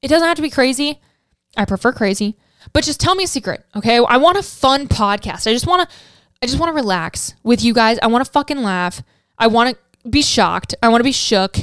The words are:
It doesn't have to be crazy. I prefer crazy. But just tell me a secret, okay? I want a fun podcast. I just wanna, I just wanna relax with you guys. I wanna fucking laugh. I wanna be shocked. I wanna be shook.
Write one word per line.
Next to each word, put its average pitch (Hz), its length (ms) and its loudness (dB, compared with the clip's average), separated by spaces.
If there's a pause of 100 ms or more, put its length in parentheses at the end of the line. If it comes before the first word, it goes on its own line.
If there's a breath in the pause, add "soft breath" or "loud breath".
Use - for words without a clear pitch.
It 269 60 -8
doesn't 330 180 2
have 330 120 0
to 311 40 -6
be 302 80 -4
crazy. 277 520 -2 (560)
I 208 80 0
prefer 202 260 0
crazy. 208 460 -2 (340 soft breath)
But 311 140 0
just 302 160 -4
tell 359 140 2
me 381 100 -2
a - 20 -6
secret, - 380 -8 (100)
okay? 226 220 2
I 240 180 4
want 330 220 4
a 392 60 -4
fun 269 440 0
podcast. 202 580 -2
I 220 60 0
just 240 160 -2
wanna, 359 220 2 (520 soft breath)
I 247 40 -6
just 262 120 -4
wanna 330 140 -2
relax 190 640 -4 (100)
with 220 180 2
you 226 120 2
guys. 226 280 2
I 226 60 2
wanna 240 160 2
fucking 285 400 -2
laugh. 180 400 -4 (340)
I 226 100 2
wanna 233 280 2 (340)
be 285 120 2
shocked. 185 600 0
I 233 60 4
wanna 233 160 4
be 269 80 2
shook. 196 520 -2